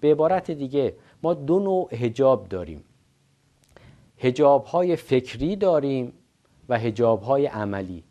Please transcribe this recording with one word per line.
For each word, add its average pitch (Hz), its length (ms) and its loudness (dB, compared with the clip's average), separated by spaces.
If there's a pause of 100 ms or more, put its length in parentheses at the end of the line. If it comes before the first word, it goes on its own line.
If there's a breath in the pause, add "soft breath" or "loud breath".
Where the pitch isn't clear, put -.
به 147 100 4
عبارت 165 400 2
دیگه، 139 460 -2 (260 soft breath)
ما 170 120 0
دو 156 260 0
نوع 185 340 -2
حجاب 120 540 0
داریم: 85 360 -10 (1300 soft breath)
حجاب‌های 143 760 2
فکری 135 600 -2
داریم 139 560 0 (560)
و 120 100 0
حجاب‌های 117 680 0
عملی. 98 640 -6